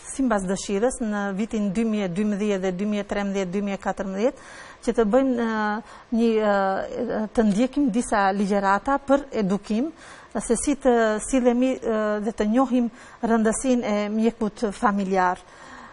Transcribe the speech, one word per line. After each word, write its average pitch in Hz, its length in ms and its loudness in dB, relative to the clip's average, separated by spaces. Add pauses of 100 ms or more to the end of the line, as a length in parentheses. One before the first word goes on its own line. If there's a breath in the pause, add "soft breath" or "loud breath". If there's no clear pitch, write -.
(140)
sipas 214 340 0
dëshirës 202 560 -2
në 208 200 -4 (120)
vitin 208 380 -4
dy 226 100 0
mijë 214 240 -2
e 175 80 -6
dymbëdhjetë 208 480 0
dhe 190 80 0
dy 185 140 -4
mijë 208 180 -2
e 202 80 -20
trembëdhjetë, 196 400 -2
dy 202 100 -2
mijë 202 140 -4
e - 80 -8
katërmbëdhjetë, 196 640 -4 (360 loud breath)
që 233 100 0
të 226 180 4
bëjmë, 247 380 2
ë, 214 320 -2 (300 loud breath)
një, 233 180 2 (100)
ë, 202 800 0 (160)
të 226 140 4
ndjekim 254 420 2
disa 208 400 2
ligjërata 202 720 2
për 277 220 2 (180)
edukim, 208 480 -2 (480 loud breath)
se 226 160 0
si 285 200 0
të 254 200 4 (240)
sillemi, 247 560 2
ë, 220 240 -2 (240)
dhe 220 80 -4
të 208 160 0
njohim 247 400 2 (320 loud breath)
rëndësinë 226 640 2
e 208 240 0
mjekut 220 640 -2
familjar. 190 720 0 (480 loud breath)